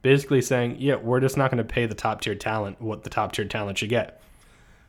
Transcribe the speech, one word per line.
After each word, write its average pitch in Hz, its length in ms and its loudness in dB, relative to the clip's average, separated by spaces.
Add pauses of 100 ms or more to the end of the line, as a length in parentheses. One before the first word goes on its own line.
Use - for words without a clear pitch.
basically 135 400 4
saying, 120 360 0
"Yeah, 135 180 2
we're 123 240 2
just 131 180 2
not 131 120 2
gonna 120 140 0
pay 117 220 0
the 107 80 -4
top-tier 107 400 -2
talent 107 480 -4
what 107 200 -6
the - 80 -12
top-tier 107 360 -2
talent 101 320 -6
should 107 100 -4
get." 117 320 -2 (680)